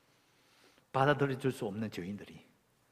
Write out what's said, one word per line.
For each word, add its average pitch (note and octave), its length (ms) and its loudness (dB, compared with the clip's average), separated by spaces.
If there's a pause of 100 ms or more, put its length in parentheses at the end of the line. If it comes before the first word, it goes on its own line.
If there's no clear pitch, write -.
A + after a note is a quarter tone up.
(920)
받아들여줄 C3+ 600 4
수 A#2+ 140 -6
없는 G#2+ 240 -4
죄인들이, F#2+ 560 -10 (460)